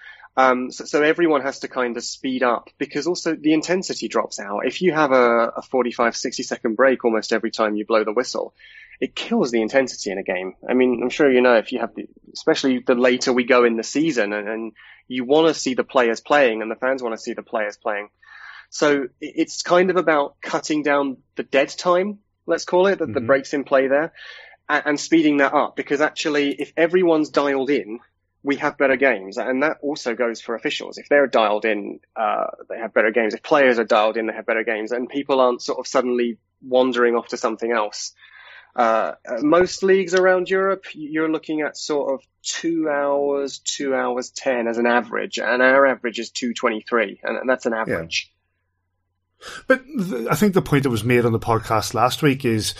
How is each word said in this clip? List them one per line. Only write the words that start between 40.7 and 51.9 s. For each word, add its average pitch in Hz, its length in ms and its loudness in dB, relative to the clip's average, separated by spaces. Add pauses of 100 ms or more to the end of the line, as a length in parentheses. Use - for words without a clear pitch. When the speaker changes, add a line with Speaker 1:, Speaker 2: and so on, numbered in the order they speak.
Speaker 1:
y-, 151 160 -12
you're 160 220 -2
looking 156 300 -4
at 143 140 -6
sort 143 380 -4
of 131 80 -8 (220)
two 165 440 -4
hours, 143 800 -2
two 135 300 -4
hours 123 340 -4
ten 120 380 -2
as 113 100 -2
an 120 80 2
average, 113 540 0
and 123 240 0
our 135 240 6
average 117 320 -2
is 113 100 -6
two 120 240 -6
twenty-three, 110 720 -2
and, 113 140 -4
and 123 120 -4
that's 127 160 0
an 123 60 -2
Speaker 2:
Yeah. 113 100 -4
Speaker 1:
average. 90 500 -6 (1400)
Speaker 2:
But 262 180 2
th-, 233 440 -6
I 190 60 0
think 208 200 2
the 185 60 4
point 143 220 2
that 139 60 2
was 110 140 -2
made 120 220 4
on 120 60 2
the 113 80 0
podcast 110 540 -2